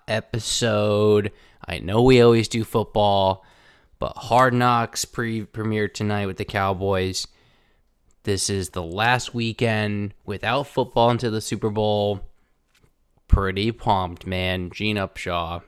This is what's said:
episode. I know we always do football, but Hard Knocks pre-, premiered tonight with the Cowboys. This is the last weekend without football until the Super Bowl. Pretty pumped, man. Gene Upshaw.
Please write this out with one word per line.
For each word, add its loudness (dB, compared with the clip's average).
episode. 0
I -8
know -2
we 8
always 6
do -4
football, 0
but -6
Hard 2
Knocks 0
pre-, -6
premiered -4
tonight -4
with -6
the -4
Cowboys. -2
This -2
is -4
the -8
last -2
weekend -2
without -4
football 2
until 0
the -4
Super -4
Bowl. 0
Pretty 2
pumped, -2
man. -4
Gene -2
Upshaw. -6